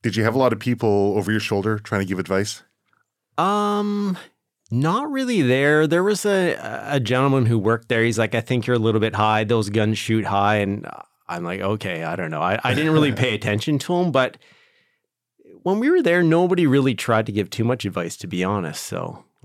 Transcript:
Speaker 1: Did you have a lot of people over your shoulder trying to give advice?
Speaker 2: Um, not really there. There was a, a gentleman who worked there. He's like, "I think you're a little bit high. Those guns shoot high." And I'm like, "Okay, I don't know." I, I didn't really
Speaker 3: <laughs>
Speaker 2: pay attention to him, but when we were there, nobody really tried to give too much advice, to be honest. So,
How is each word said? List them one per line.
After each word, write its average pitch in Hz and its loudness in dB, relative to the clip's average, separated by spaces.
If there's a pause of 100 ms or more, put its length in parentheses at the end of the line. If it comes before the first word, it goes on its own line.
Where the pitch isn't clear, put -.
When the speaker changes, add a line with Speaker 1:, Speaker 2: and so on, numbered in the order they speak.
Speaker 1:
Did 104 -2
you 110 0
have 113 2
a 123 0
lot 127 4
of 113 -4
people 104 0
over 101 0
your 107 0
shoulder 104 -2
trying 104 -2
to 98 0
give 92 -4
advice? 98 -4 (720)
Speaker 2:
Um, 208 -2 (540)
not 180 0
really 247 0
there. 143 4
There 170 2
was 202 0
a, 190 2 (320)
a 143 0
gentleman 131 2
who 117 2
worked 113 0
there. 113 2
He's 117 0
like, 110 0
"I 113 0
think 120 -2
you're 123 2
a 117 2
little 110 2
bit 104 -2
high. 107 2
Those 107 0
guns 107 0
shoot 110 -2
high." 101 2
And 101 -2 (400)
I'm 175 -8
like, 175 -8
"Okay, 98 -4
I 80 -6
don't 85 -6
know." 78 -6
I, 92 0
I 127 0
didn't 156 0
really 151 4
Speaker 3:
<laughs> 113 0
Speaker 2:
pay 123 0
attention 110 -2
to - -4
him, 175 0
but 131 0 (1300)
when 196 0
we 262 2
were 359 4
there, 175 4
nobody 175 4
really 131 4
tried 113 0
to 113 -8
give 98 -2
too - -4
much 120 -2
advice, 90 -4
to - -12
be 90 -2
honest. 92 -4
So, 85 -10 (220)